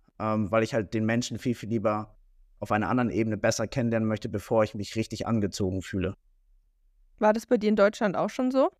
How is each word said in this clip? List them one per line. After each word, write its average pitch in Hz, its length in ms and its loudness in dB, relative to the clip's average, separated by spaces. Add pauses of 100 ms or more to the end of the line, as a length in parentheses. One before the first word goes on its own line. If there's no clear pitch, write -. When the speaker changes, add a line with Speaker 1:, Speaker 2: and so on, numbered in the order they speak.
(180)
Speaker 1:
ähm, 107 320 -2
weil 110 120 4
ich 113 120 -2
halt 110 200 -2
den 110 120 0
Menschen 117 320 -2
viel, 120 160 -2
viel 110 140 -10
lieber 107 500 -2 (420)
auf - 120 -4
einer 104 160 2
anderen 120 220 2
Ebene 110 260 0
besser 113 320 0
kennenlernen 113 400 0
möchte, 110 200 -4
bevor 110 360 2
ich - 100 -4
mich 101 220 -8
richtig 110 300 -4
angezogen 98 560 0
fühle. 95 320 -2 (1080)
Speaker 2:
War 214 120 6
das 220 140 -2
bei 247 120 4
dir 208 100 0
in 214 80 4
Deutschland 202 400 2
auch 165 120 0
schon 254 220 -2
so? 277 300 4